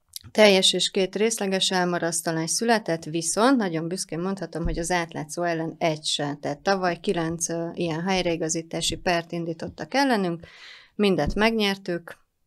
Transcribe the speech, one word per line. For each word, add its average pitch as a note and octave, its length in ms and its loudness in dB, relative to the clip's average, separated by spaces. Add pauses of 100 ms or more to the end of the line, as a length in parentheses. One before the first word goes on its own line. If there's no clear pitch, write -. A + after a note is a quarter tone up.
(300)
teljes G3 420 8
és F3+ 180 0
két F#3+ 260 0
részleges F#3+ 540 0
elmarasztalás E3+ 800 0
született, G#3+ 540 0
viszont E3+ 520 2
nagyon E3 320 0
büszkén E3+ 320 -6
mondhatom, E3+ 440 -6
hogy E3 140 0
az - 120 -4
Átlátszó E3 520 -4
ellen E3 360 -2
egy D#3 260 -2
se. D3 360 -2
Tehát C#3+ 180 -6
tavaly F#3 420 0
kilenc, E3+ 480 -2
ö, E3 260 -4
ilyen E3 280 -2
helyreigazítási E3 920 -2
pert E3+ 360 -2
indítottak E3 600 -8
ellenünk, G3+ 520 0 (480)
mindet F#3+ 400 2
megnyertük, G3 920 0 (220)